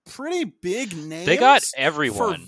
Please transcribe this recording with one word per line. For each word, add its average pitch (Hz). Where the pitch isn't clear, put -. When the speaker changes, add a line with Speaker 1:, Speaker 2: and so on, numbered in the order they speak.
Speaker 1:
pretty 330
big 202
names 160
Speaker 2:
They 175
got 254
Speaker 1:
for -
Speaker 2:
everyone. 135